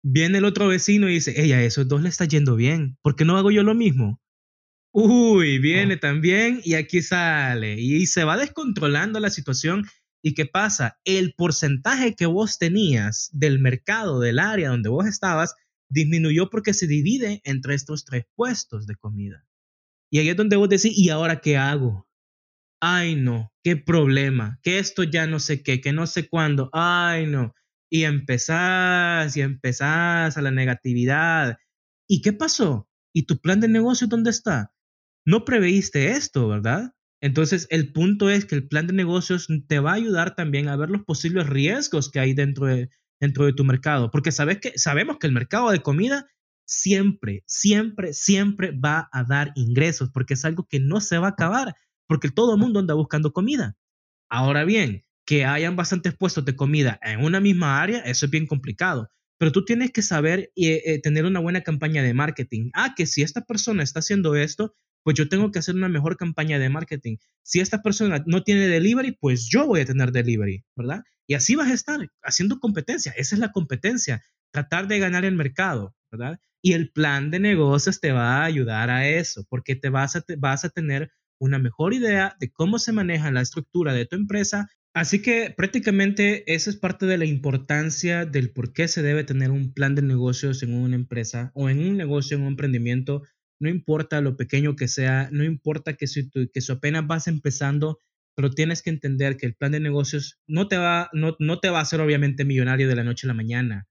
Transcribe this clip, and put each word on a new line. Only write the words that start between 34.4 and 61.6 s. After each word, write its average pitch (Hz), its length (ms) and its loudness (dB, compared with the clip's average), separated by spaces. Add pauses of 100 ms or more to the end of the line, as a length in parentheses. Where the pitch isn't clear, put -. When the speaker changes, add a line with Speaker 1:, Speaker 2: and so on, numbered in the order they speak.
Speaker 1:
No 220 180 4
preveíste 185 680 2
esto, 143 360 -2
¿verdad? 113 440 -2 (280)
Entonces, 156 500 0
el 156 220 0
punto 202 380 2
es 202 140 2
que 202 100 -6
el 143 140 -2
plan 151 180 0
de 185 60 -2
negocios 180 560 0 (180)
te 147 140 2
va 151 120 2
a - 20 2
ayudar 185 420 0
también 147 320 -2
a 143 80 -2
ver 151 140 -2
los 202 120 -2
posibles 165 460 -2
riesgos 147 600 0
que 139 100 -2
hay 131 120 2
dentro 139 340 -2
de, 127 240 -2 (300)
dentro 143 240 0
de 139 80 4
tu 135 120 0
mercado. 131 460 0
Porque 151 220 0
sabes 156 280 0
que, - 180 -8
sabemos 165 400 0
que 165 80 -4
el 135 60 2
mercado 208 380 0
de 185 120 2
comida 247 460 -2 (380)
siempre, 190 800 0
siempre, 208 680 0
siempre 196 600 0
va 147 400 -2
a 127 120 -2
dar 143 320 0
ingresos, 131 560 0
porque 131 220 -2
es 131 100 -6
algo 165 240 -4
que 143 120 -2
no 156 200 0
se 170 180 -2
va 185 100 2
a - 20 2
acabar, 196 440 -2 (320)
porque 156 240 0
todo 226 240 4
el 202 60 4
mundo 226 180 2
anda 170 160 0
buscando 151 380 0
comida. 202 440 -2 (540)
Ahora 139 340 2
bien, 165 400 0 (220)
que 147 180 2
hayan 156 320 0
bastantes 175 400 -2
puestos 165 280 -2
de 135 120 -2
comida 139 460 2
en 110 220 -4
una 185 160 2
misma 170 420 4
área, 226 180 -2
eso 123 260 -2
es 135 40 -2
bien 156 160 0
complicado. 131 640 -4 (280)
Pero 160 140 2
tú 196 120 2
tienes 240 280 0
que 214 100 -2
saber 170 520 0
y, 170 140 2
eh, 160 340 0
tener 156 240 2
una 185 140 0
buena 175 220 -2